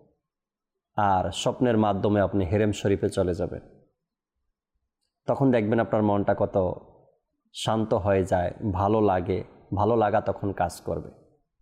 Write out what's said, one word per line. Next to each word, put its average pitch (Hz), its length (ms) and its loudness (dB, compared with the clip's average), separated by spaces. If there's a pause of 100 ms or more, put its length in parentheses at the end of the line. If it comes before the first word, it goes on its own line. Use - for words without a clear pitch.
(960)
আর 95 340 0
স্বপ্নের 120 480 0
মাধ্যমে 104 420 2
আপনি 95 240 0
হেরেম 104 280 0
শরীফে 98 360 0
চলে 90 260 -2
যাবেন। 87 260 -6 (1700)
তখন 131 240 2
দেখবেন 113 300 2
আপনার 110 220 0
মনটা 101 360 2
কত 98 360 0 (800)
শান্ত 110 400 -2
হয়ে 98 300 2
যায়, 87 280 -2 (200)
ভালো 101 280 0
লাগে, 92 440 0 (300)
ভালো 104 220 2
লাগা 104 240 2
তখন 98 320 -4
কাজ 85 280 -4
করবে। 82 300 -8 (500)